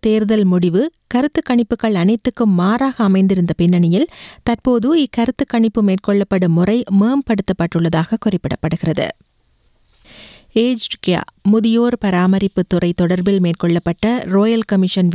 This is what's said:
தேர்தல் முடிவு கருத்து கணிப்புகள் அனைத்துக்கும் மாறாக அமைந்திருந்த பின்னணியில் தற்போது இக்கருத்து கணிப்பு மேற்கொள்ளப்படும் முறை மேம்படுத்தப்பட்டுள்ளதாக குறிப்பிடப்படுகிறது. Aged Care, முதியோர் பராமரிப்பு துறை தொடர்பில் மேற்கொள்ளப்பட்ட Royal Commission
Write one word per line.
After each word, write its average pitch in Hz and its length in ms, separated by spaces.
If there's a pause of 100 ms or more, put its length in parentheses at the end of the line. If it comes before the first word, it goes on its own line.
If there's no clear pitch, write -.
தேர்தல் 214 460
முடிவு 180 300 (320)
கருத்து 285 340
கணிப்புகள் 233 540
அனைத்துக்கும் 220 580
மாறாக 240 460
அமைந்திருந்த 190 560
பின்னணியில் 175 500 (380)
தற்போது 233 400 (160)
இக்கருத்து 247 480
கணிப்பு 226 340
மேற்கொள்ளப்படும் 190 720
முறை 185 200 (240)
மேம்படுத்தப்பட்டுள்ளதாக 185 1200
குறிப்பிடப்படுகிறது. - 840 (1600)
Aged 247 420
Care, 180 200 (260)
முதியோர் 226 520
பராமரிப்பு 190 580 (100)
துறை 175 180 (100)
தொடர்பில் 185 440
மேற்கொள்ளப்பட்ட 170 680 (200)
Royal 220 360
Commission 185 440